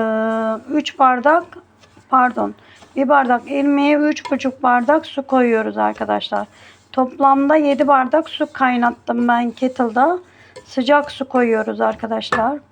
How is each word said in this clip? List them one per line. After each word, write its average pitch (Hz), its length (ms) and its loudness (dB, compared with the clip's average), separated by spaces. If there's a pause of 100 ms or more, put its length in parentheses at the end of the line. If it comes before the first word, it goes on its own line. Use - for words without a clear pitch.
(720)
üç 294 280 -4
bardak, 269 460 2 (640)
pardon, 233 460 0 (420)
bir 269 120 0
bardak 247 380 2
irmiğe 285 500 0
üç 302 340 -2
buçuk 269 320 -4
bardak 247 440 2
su 269 200 -10
koyuyoruz 226 520 0
arkadaşlar. 208 680 -2 (460)
Toplamda 269 640 2
yedi 285 320 2
bardak 277 400 2
su 294 240 -6
kaynattım 240 760 -2
ben 240 220 0
kettle'da. 254 680 0 (460)
Sıcak 285 460 0
su - 180 -8
koyuyoruz 220 520 0
arkadaşlar. 220 760 -2 (140)